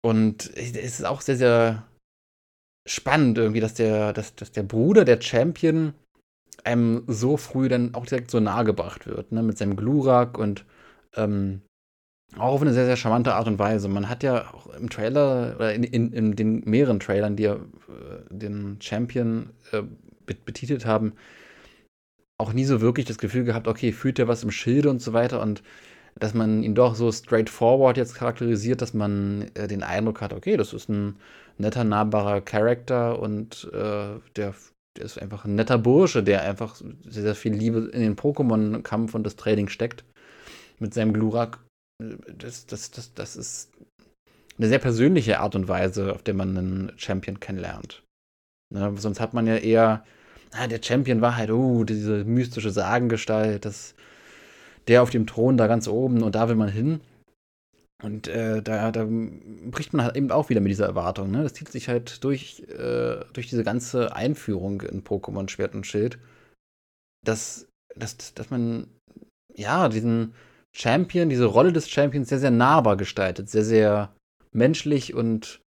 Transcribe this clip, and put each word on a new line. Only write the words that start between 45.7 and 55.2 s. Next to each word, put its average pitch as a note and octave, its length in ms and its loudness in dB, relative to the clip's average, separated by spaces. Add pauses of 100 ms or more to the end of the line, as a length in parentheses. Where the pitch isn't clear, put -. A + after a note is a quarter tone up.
auf - 100 -10
der G#2 100 -2
man F#2+ 240 -2
einen F#2 400 -4
Champion G2 420 -6
kennenlernt. - 640 -12 (680)
Ne, G2+ 240 -2
sonst G#2 240 -4
hat A2+ 120 -4
man A2+ 140 2
ja A2+ 80 2
eher, A2 480 4 (480)
ah, B2 160 -6
der A2+ 160 -6
Champion B2 380 2
war A#2+ 160 2
halt, A2 140 0
oh, A#2+ 320 2
diese G#2 420 -2
mystische A#2 460 0
Sagengestalt, G#2+ 920 0
das, - 280 -12 (920)
der A#2+ 160 8
auf A#2+ 80 0
dem A2 160 2